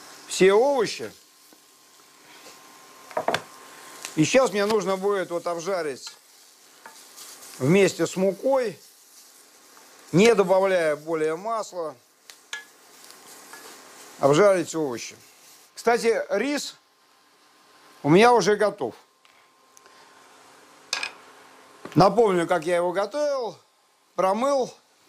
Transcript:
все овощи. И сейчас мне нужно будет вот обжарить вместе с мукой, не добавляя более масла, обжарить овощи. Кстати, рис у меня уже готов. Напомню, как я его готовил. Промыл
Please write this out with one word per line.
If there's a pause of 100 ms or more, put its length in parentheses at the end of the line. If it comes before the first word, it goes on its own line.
(260)
все
овощи. (3000)
И
сейчас
мне
нужно
будет
вот
обжарить (1500)
вместе
с
мукой, (1300)
не
добавляя
более
масла, (2250)
обжарить
овощи. (580)
Кстати, (100)
рис (1300)
у
меня
уже
готов. (3000)
Напомню,
как
я
его
готовил. (580)
Промыл (380)